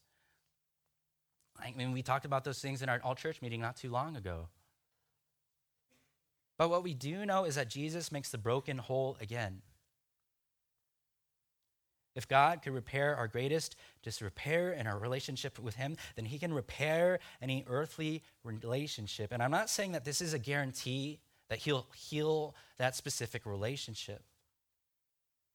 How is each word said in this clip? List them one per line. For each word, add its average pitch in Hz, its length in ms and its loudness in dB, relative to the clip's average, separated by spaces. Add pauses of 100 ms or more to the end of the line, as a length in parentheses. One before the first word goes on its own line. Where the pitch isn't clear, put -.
(1600)
I 123 160 -8
mean, 127 160 0
we 127 120 0
talked 131 220 2
about 139 180 2
those 135 180 -4
things 135 220 -4
in 135 60 0
our 123 140 4
all-church 131 380 -2
meeting 117 200 -2
not 117 160 -2
too 131 120 -6
long 139 260 0
ago. 87 320 -6 (2000)
But 165 100 8
what 175 140 4
we 180 100 -2
do 151 320 -4
know 190 200 4
is 147 100 0
that 139 120 2
Jesus 156 440 -4
makes 143 180 -4
the 131 80 -4
broken 127 400 2
whole 131 420 0
again. 104 440 -4 (2500)
If 127 120 -6
God 143 360 8
could 139 100 -2
repair 139 420 2
our 120 120 0
greatest 139 480 0 (260)
disrepair 165 720 0
in 127 140 -2
our 104 100 0
relationship 127 640 -4
with 110 160 -6
him, 139 220 -4 (180)
then 113 100 -4
he 135 140 -6
can 170 120 -2
repair 165 680 2 (240)
any 131 240 0
earthly 156 560 -2 (200)
relationship. 117 880 -4
And 117 120 2
I'm 131 80 6
not 196 180 4
saying 196 220 0
that 151 120 -2
this 139 160 0
is 165 140 0
a 147 60 2
guarantee 135 800 -2 (300)
that 110 100 -2
he'll 135 260 2 (100)
heal 151 600 0 (240)
that 127 160 4
specific - 500 -4
relationship. 104 800 -4 (1300)